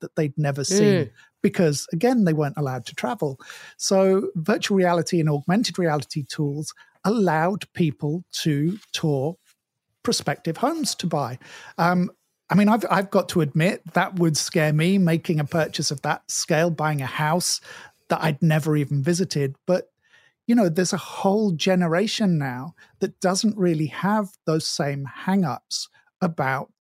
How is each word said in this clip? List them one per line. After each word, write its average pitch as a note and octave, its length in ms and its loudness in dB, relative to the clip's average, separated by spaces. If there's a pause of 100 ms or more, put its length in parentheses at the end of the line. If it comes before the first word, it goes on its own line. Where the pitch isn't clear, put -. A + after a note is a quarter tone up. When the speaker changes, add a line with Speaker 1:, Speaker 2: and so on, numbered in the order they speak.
Speaker 1:
that - 160 -10
they'd D#3 200 -2
never C#3+ 280 -2
seen F#3+ 400 4
Speaker 2:
Mm. A2 60 -16 (300)
Speaker 1:
because, D#3+ 520 2
again, A3+ 320 2
they D#3+ 80 2
weren't D3 240 -2
allowed C3 300 -6
to - 80 -16
travel. F#3+ 440 -4 (380)
So F#3+ 580 2
virtual G3 420 0
reality F3 440 2
and D#3 80 2
augmented E3+ 500 0
reality D3+ 440 -2
tools D3 500 -6 (320)
allowed F3+ 640 0
people D#3+ 540 -2 (180)
to D#3+ 360 0 (120)
tour D3+ 460 -2 (640)
prospective D#3+ 540 -4
homes D4 380 -2
to - 120 -6
buy. C#3 320 -4 (380)
Um, F3 320 2 (400)
I - 60 2
mean, G3+ 120 6
I've, G#3+ 220 4
I've F#3+ 200 0
got F3+ 200 2
to F3+ 100 0
admit, D#3+ 420 0 (120)
that F#3 220 0
would E3+ 200 2
scare D3+ 380 0
me, E3+ 240 2
making E3 420 2
a D3 60 0
purchase D#3 440 -2
of C#3+ 120 -8
that - 280 -4
scale, E3+ 400 0
buying D3+ 320 -2
a C3 40 -4
house D#3 560 -2 (480)
that E3 120 -2
I'd D#3 200 -2
never D#3 340 2
even C#3+ 260 -2
visited. D3+ 540 -2 (100)
But, - 240 0 (580)
you A#3+ 80 4
know, A3 120 6
there's F3 240 0
a F#3 60 -2
whole G3 540 0
generation F3+ 840 2
now C3+ 380 -6 (240)
that - 220 -4
doesn't G3 360 0
really E3 280 2
have G3+ 460 -2 (140)
those D#3+ 220 0
same C#3+ 380 -4
hang-ups - 840 -2 (320)
about C#3 640 -2